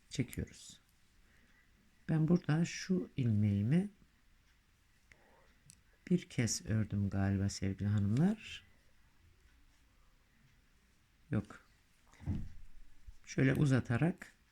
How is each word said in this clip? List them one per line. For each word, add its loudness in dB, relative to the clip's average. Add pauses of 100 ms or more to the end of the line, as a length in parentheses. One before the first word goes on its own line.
çekiyoruz. -8 (1300)
Ben 2
burada 2
şu -4
ilmeğimi 2 (2250)
bir 0
kez -2
ördüm 0
galiba 2
sevgili -4
hanımlar. 0 (2750)
Yok. -4 (1600)
Şöyle 2
uzatarak 2 (180)